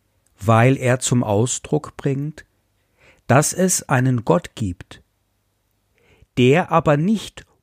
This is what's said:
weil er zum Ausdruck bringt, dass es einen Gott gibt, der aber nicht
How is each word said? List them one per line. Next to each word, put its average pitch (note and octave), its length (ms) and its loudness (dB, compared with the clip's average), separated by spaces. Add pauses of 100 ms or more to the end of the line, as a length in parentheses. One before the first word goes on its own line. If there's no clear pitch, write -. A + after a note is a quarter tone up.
(400)
weil A2+ 380 2
er B2+ 220 -2
zum B2 240 -2
Ausdruck - 760 -4
bringt, C#3+ 480 -8 (840)
dass C3+ 260 2
es F3+ 360 -2
einen B2+ 360 0
Gott E3+ 300 -2
gibt, - 480 -10 (1300)
der C#3 340 2
aber D#3+ 260 2
nicht F#3+ 480 -4 (180)